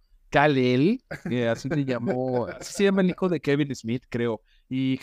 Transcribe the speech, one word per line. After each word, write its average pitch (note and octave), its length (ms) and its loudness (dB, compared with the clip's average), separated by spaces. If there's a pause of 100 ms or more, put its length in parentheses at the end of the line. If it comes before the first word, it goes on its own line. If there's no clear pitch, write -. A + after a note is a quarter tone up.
(300)
Kal-El, C#3+ 720 4 (280)
que A#2+ 180 0
así A#2 220 -2
se C#3+ 160 -2
llamó, B2 600 -2
así - 260 -12
se G3 120 0
llama G3 160 4
el F#3 100 2
hijo F#3 180 -4
de D#3+ 120 0
Kevin C#3+ 340 0
Smith, A#2 340 -4
creo, A#2 320 -4 (280)
y C3 340 -2